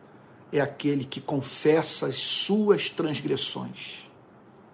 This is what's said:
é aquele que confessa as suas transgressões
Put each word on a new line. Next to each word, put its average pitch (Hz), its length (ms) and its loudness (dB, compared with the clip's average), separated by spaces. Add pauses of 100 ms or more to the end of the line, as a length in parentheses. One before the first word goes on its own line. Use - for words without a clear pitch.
(520)
é 143 100 2
aquele 139 420 0
que - 160 -10
confessa 151 880 2
as - 100 -2
suas - 760 2
transgressões 143 1200 -4 (640)